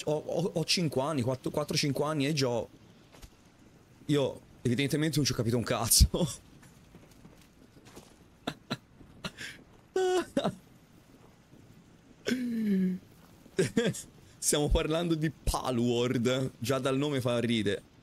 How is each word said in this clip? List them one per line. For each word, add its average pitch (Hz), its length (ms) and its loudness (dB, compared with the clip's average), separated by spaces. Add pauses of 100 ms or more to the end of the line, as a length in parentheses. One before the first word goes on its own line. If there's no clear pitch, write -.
ho, 151 120 0
ho, - 380 -4
ho 156 100 -2
cinque 143 380 0
anni, 156 180 -2
quattro, 131 300 -4
quattro, 151 260 -2
cinque 143 280 0
anni 151 200 -2
e 151 80 0
gio-, 120 360 -2 (1400)
io 143 340 0 (220)
evidentemente 143 540 0
non 143 80 2
ci - 60 -2
ho - 40 -2
capito 117 220 0
un 113 60 0
cazzo. - 800 2 (3500)
<laughs> 370 680 0 (3750)
Stiamo 147 300 0
parlando 165 440 2
di 156 160 0
Palworld. 127 1300 0
Già 131 220 0
dal 131 180 0
nome 143 240 0
fa 120 160 0
ride. 113 540 0 (120)